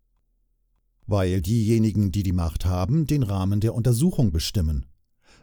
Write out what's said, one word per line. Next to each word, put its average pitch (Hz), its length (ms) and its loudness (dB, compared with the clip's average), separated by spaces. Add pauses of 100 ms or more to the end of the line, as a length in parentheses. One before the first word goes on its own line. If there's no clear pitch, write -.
(1040)
Weil 95 360 0
diejenigen, 107 720 2
die 98 100 -2
die 95 80 0
Macht 85 320 -2
haben, 104 440 0
den 147 160 0
Rahmen 98 360 -2
der 113 160 0
Untersuchung 120 560 2
bestimmen. 78 540 -2 (580)